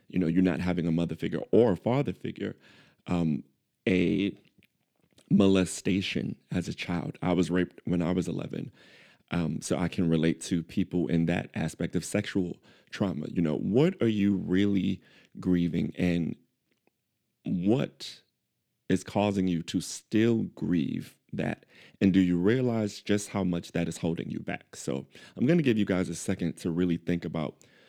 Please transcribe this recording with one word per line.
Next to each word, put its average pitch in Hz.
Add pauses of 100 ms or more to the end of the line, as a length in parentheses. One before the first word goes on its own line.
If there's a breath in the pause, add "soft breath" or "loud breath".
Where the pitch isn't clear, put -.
you -
know, 90
you're 85
not 90
having 87
a 85
mother 85
figure 85 (100)
or 110
a 85
father 123
figure, - (520 soft breath)
um, 82 (420)
a 90 (1000)
molestation 95 (160)
as 90
a -
child? -
I 90
was 85
raped 90
when 87
I 85
was 90
eleven. - (600 loud breath)
Um, 80
so -
I 85
can 87
relate 80
to 85
people 87
in 82
that 87
aspect 85
of 82
sexual - (320 soft breath)
trauma. 85
You -
know, 76
what 135
are 117
you 101
really 95 (400 soft breath)
grieving, 87
and 87 (1080)
what - (680)
is 92
causing 98
you 85
to -
still 113 (100)
grieve - (160)
that? - (340 loud breath)
And 98
do 95
you 90
realize 113
just 104
how 101
much 87
that 82
is 82
holding 82
you -
back? -
So 67 (300 loud breath)
I'm -
gonna 165
give 127
you 104
guys 90
a 82
second 85
to 90
really 85
think 85
about 80 (320 soft breath)